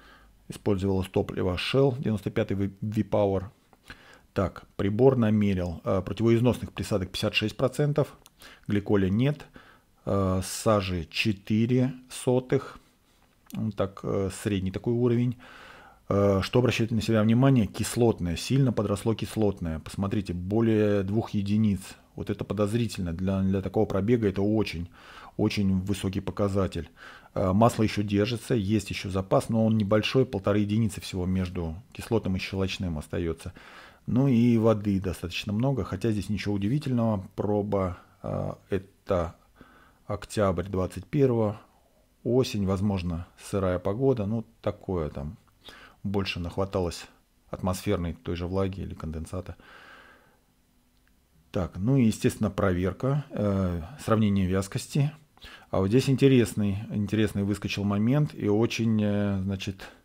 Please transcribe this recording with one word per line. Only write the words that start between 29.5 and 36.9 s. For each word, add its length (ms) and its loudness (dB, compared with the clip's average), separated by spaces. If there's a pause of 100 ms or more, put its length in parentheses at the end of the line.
он 120 4
небольшой, 480 2
полторы 340 0
единицы 420 0
всего 240 -4
между 500 -2 (180)
кислотным 420 -2
и 40 -4
щелочным 580 -4
остаётся. 560 -6 (540)
Ну 200 2
и 300 6
воды 420 2
достаточно 540 -4
много, 300 0
хотя 260 -2
здесь 200 -2
ничего 260 -2
удивительного. 800 -2